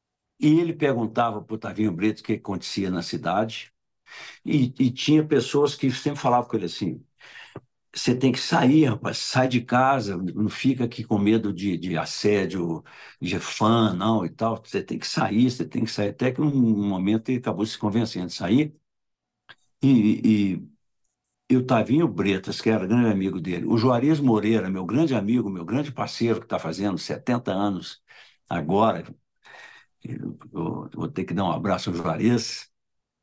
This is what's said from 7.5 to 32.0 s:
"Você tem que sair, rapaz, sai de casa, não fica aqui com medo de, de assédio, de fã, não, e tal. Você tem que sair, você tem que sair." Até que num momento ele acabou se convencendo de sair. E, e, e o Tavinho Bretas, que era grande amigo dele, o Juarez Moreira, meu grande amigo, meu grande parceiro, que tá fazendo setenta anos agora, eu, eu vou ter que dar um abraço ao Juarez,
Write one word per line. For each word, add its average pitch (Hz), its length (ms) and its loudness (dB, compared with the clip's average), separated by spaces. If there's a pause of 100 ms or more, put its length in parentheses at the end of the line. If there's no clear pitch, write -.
"Você - 220 0
tem - 160 2
que - 80 -2
sair, 151 460 4
rapaz, 104 320 -2
sai 127 300 0
de 123 140 0
casa, 123 560 2
não 92 320 -2
fica 127 360 0
aqui 113 180 -8
com 110 140 0
medo 104 360 2
de, 90 240 -2
de 85 200 -4
assédio, 87 840 -2 (380)
de 87 180 -4
fã, 110 540 2
não, 98 320 0
e 82 40 -4
tal. 113 340 -4
Você 95 200 -6
tem - 160 -8
que - 80 -10
sair, 120 440 2
você - 140 -4
tem - 200 -4
que - 60 -4
sair." 104 180 -2
Até 127 220 -2
que 131 100 -4
num 151 100 2 (360)
momento 101 420 0
ele 127 100 0
acabou 104 260 -2
se - 120 -6
convencendo 104 500 -2
de 85 60 -10
sair. 135 420 0 (1080)
E, 110 760 4
e, - 120 -8 (840)
e 131 80 6
o 127 80 0
Tavinho 127 420 2
Bretas, 98 540 -2
que 117 80 0
era 101 180 2
grande 117 240 2
amigo 95 300 -2
dele, 87 240 -6
o 117 120 2
Juarez 131 420 2
Moreira, 107 500 2
meu 92 160 -4
grande 135 300 0
amigo, 104 340 0
meu 87 160 -8
grande 139 260 -4
parceiro, 113 500 -2
que - 60 -16
tá - 120 -4
fazendo 90 380 -4
setenta 120 560 -4
anos 95 480 -4 (480)
agora, 87 540 0 (1000)
eu, - 340 -10 (160)
eu - 400 -8
vou 82 160 -6
ter 92 160 -6
que - 80 -6
dar 98 120 -2
um 87 60 0
abraço 87 380 -2
ao 87 60 -4
Juarez, 85 760 -2 (520)